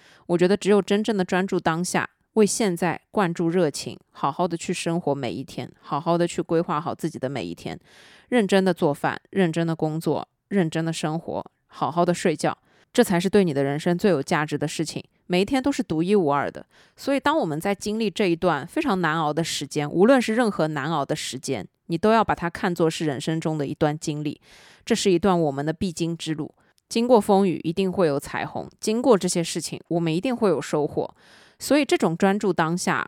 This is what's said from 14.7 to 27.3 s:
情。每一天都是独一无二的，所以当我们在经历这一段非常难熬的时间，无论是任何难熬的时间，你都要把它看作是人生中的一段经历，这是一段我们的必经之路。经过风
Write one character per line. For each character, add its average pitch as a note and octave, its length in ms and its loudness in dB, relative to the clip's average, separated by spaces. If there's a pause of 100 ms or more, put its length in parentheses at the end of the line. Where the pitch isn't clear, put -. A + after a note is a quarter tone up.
情。 - 200 -8 (260)
每 F3+ 120 2
一 G3+ 40 2
天 C4 160 0
都 C#4 80 0
是 C#4 140 -2
独 D#3+ 180 -2
一 F#3+ 140 2
无 D#3+ 160 4
二 C3 180 0
的， - 160 -12 (300)
所 - 180 -4
以 C4+ 60 0
当 C#4+ 180 0
我 B3+ 80 0
们 D#3 140 -4
在 G3+ 160 -2
经 G#3+ 240 -6
历 A3 100 0
这 G3 180 0
一 E3+ 80 2
段 D#3+ 300 0
非 - 160 -6
常 G3+ 200 0
难 D#3+ 180 0
熬 D3+ 140 0
的 E3 100 -2
时 - 240 -6
间， D3 220 -4
无 F3 160 4
论 B3+ 160 6
是 A3 140 -2
任 A#3 140 2
何 D#3+ 200 0
难 D3+ 200 -4
熬 D3+ 140 -2
的 C#3+ 100 -4
时 - 240 -6
间， B2 300 -6 (200)
你 E3 100 -2
都 G#3+ 140 2
要 A3+ 120 4
把 D#3+ 100 -2
它 E3+ 160 -4
看 F3+ 240 -4
作 E3 160 2
是 D#3+ 160 -2
人 C#3 140 -2
生 D#3+ 180 -2
中 D#3 200 -2
的 C#3+ 100 -2
一 - 80 -8
段 D3+ 240 0
经 D3+ 240 -6
历， D3 160 -8 (460)
这 A3+ 100 0
是 G3 160 2
一 E3+ 80 4
段 F#3 180 4
我 D#3 140 2
们 C#3 140 -4
的 D#3+ 80 0
必 F#3 180 -4
经 E3+ 240 -4
之 D#3+ 180 -6
路。 D3 200 -8 (340)
经 A#3 180 0
过 A#3+ 140 8
风 G3+ 260 4